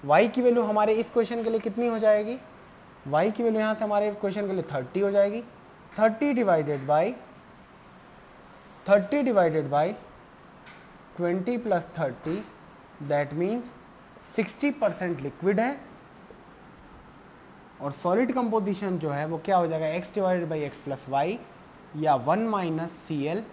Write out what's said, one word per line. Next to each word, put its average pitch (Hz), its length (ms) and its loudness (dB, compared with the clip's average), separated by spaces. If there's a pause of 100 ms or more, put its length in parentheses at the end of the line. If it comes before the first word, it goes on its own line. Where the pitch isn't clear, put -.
y 180 240 6
की 254 100 -2
value 240 220 4
हमारे 214 300 2
इस 220 180 -2
question 233 320 -2
के 226 60 -2
लिए 226 100 0
कितनी 233 280 -4
हो 226 120 -2
जाएगी, 214 380 2 (720)
y 160 240 2
की 226 120 -4
value 220 180 2
यहाँ 214 140 0
से 220 80 -4
हमारे 208 300 2
क्वेश्चन 202 340 -4
के 190 60 -2
लिए 180 180 -2
थर्टी 135 280 -4
हो 196 120 0
जाएगी। 202 300 2 (580)
thirty 220 340 4
divided 156 560 2
by, 156 160 4 (1800)
thirty 202 400 4
divided 160 460 4
by 147 160 4 (1300)
twenty 185 420 -2
plus 202 240 0 (140)
thirty, 160 460 -4 (640)
that 143 320 -2
means 226 320 -2 (640)
sixty 277 380 -2
percent 175 480 -2
liquid 175 380 -2
है 262 180 -2 (2000)
और 143 100 -6
solid 208 420 0
composition 208 680 0
जो 151 100 -2
है 143 180 -2
वो 160 180 -4
क्या 190 120 4
हो 175 100 4
जाएगा, 160 180 -2 (120)
x 180 180 -8
divided 180 360 0
by 160 140 -4
x - 220 -10
plus 135 260 -8
y 160 240 0 (600)
या 151 200 4
one 170 320 0
minus 165 420 -2 (160)
सीएल 156 460 -2